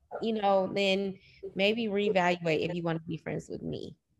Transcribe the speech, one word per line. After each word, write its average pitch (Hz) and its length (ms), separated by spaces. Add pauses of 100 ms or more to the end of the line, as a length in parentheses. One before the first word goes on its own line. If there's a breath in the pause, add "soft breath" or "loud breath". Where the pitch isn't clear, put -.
(220)
you 220 120
know, 196 400
then 196 460 (360 soft breath)
maybe 214 320
reevaluate 180 800
if 170 100
you 170 80
wanna 165 240
be 165 100
friends 160 320
with - 140
me. - 340 (220)